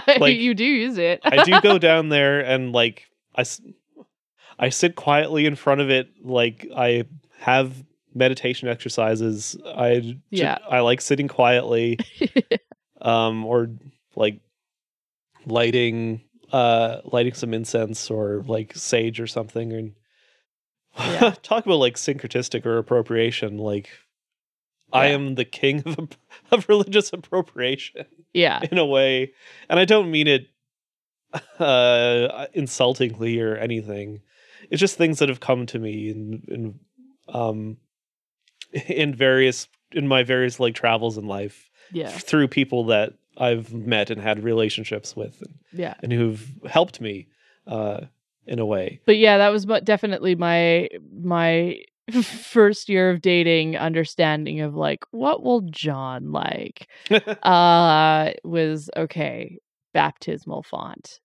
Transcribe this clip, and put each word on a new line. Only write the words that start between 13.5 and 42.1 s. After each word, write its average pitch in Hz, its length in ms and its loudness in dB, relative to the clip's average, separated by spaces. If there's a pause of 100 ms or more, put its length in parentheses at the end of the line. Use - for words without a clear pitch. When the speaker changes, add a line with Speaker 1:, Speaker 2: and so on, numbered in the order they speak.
Speaker 2:
like, 107 240 0 (1040)
lighting, 117 760 0 (300)
uh, 117 540 2
lighting 123 280 0
some 117 200 -8
incense 113 580 -4
or, 104 340 -4
like, 110 300 -6
sage 113 440 -2
or 117 80 -8
something. 113 440 -8
And 110 220 -10 (1040)
Speaker 1:
Yeah. 175 400 0
Speaker 2:
<laughs> - 40 -20
talk 226 240 -4
about, 180 120 2
like, 123 180 0
syncretistic 135 720 -6
or 117 120 -2
appropriation. 113 800 -2
Like, 104 320 -6 (1000)
I 131 160 4
Speaker 1:
Yeah. 143 60 4
Speaker 2:
am 139 220 -4
the 123 100 -4
king 139 400 -2
of, 160 240 -8 (220)
<laughs> - 200 -8
of 214 180 2
religious 202 440 2
appropriation 156 920 -6 (280)
Speaker 1:
Yeah. 160 260 2 (100)
Speaker 2:
in 180 80 -2
a 165 80 4
way. 135 460 2 (380)
And 170 100 4
I 185 60 6
don't 190 260 4
mean 151 160 2
it, 135 200 2 (840)
<laughs> - 260 -12
uh, 123 960 2
insultingly 123 840 -4
or 110 160 -4
anything. 107 640 -8 (480)
It's 151 100 -2
just 190 180 0
things 160 220 0
that 143 100 2
have 127 100 -6
come 123 280 -2
to 117 120 -10
me 107 300 -8
in, 107 380 -10
in, 110 320 -10 (540)
um, 110 440 -6 (440)
<laughs> - 680 -14
in 147 280 -2
various, 131 520 2 (240)
in 139 160 -4
my 131 160 4
various, 127 360 0
like, 120 160 0
travels 113 420 0
in 107 100 -12
life 101 420 -10 (220)
Speaker 1:
Yeah. 165 180 -8
Speaker 2:
through - 400 0